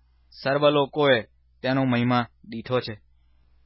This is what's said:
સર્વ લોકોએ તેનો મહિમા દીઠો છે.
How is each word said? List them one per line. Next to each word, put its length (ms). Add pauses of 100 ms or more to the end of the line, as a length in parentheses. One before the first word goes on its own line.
(440)
સર્વ 260
લોકોએ 520 (420)
તેનો 200
મહિમા 420 (180)
દીઠો 360
છે. 220 (640)